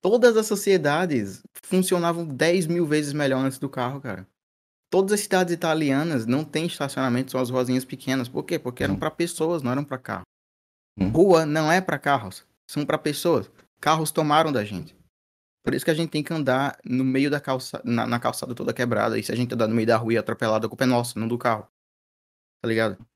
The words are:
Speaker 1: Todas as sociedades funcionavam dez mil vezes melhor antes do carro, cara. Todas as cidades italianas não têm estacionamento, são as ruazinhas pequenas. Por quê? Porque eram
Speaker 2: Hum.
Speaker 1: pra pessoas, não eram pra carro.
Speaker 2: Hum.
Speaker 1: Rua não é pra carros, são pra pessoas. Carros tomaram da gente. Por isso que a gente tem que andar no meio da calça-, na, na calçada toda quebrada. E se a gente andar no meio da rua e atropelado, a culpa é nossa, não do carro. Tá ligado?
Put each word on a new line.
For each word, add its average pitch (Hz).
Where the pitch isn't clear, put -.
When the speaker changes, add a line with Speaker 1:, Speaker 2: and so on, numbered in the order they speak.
Speaker 1:
Todas 226
as 220
sociedades 156
funcionavam 175
dez 160
mil 170
vezes 147
melhor 139
antes 131
do 139
carro, 135
cara. 98
Todas 190
as 208
cidades 185
italianas 156
não 131
têm 156
estacionamento, 131
são 131
as 127
ruazinhas 127
pequenas. 131
Por 147
quê? 160
Porque 123
eram 143
Speaker 2:
Hum. -
Speaker 1:
pra 156
pessoas, 170
não 135
eram 143
pra 131
carro. 101
Speaker 2:
Hum. 95
Speaker 1:
Rua 165
não 156
é 180
pra 175
carros, 123
são 147
pra 156
pessoas. 151
Carros 156
tomaram 156
da 113
gente. 101
Por 135
isso -
que 170
a -
gente 156
tem 151
que 165
andar 135
no 127
meio 135
da 143
calça-, 131
na, 117
na 120
calçada 123
toda 123
quebrada. 113
E 110
se -
a 113
gente 123
andar 113
no 110
meio 113
da 117
rua 113
e 110
atropelado, 110
a 107
culpa 123
é -
nossa, 120
não 113
do 120
carro. 113
Tá 117
ligado? 110